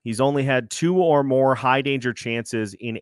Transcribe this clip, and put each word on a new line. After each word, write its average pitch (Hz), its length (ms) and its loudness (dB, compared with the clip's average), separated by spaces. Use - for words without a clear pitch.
He's 113 160 -6
only 139 240 2
had 127 260 0
two 180 320 0
or 151 220 4
more 131 320 2
high 131 260 2
danger 135 300 -2
chances 113 640 -6
in 113 280 -10